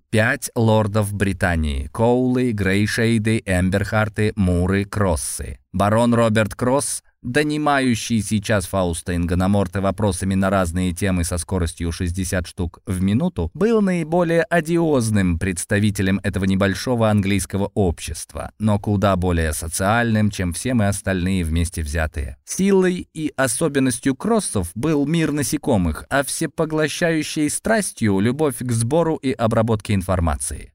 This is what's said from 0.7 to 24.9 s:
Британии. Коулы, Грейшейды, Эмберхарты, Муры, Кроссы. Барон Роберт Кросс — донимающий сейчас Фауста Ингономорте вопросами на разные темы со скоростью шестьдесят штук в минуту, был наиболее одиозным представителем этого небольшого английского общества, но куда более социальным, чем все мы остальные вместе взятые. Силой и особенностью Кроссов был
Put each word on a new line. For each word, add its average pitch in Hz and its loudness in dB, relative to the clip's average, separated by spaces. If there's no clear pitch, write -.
Британии. 85 0
Коулы, 127 2
Грейшейды, 107 2
Эмберхарты, 101 0
Муры, 92 2
Кроссы. - -4
Барон 110 2
Роберт 110 2
Кросс — 131 -2
донимающий 139 0
сейчас 101 0
Фауста 90 -2
Ингономорте 92 0
вопросами 95 0
на 95 2
разные 90 0
темы 92 0
со 87 -4
скоростью 85 -4
шестьдесят 87 -4
штук - -8
в 92 -4
минуту, 127 0
был 214 2
наиболее 170 0
одиозным 139 2
представителем 98 0
этого 98 -2
небольшого 98 0
английского 98 0
общества, - -4
но 107 0
куда 101 2
более 85 0
социальным, 107 0
чем 90 -4
все 127 -6
мы 104 2
остальные 95 0
вместе 82 -2
взятые. 78 -4
Силой 185 2
и 156 -6
особенностью 135 0
Кроссов 190 -2
был 143 0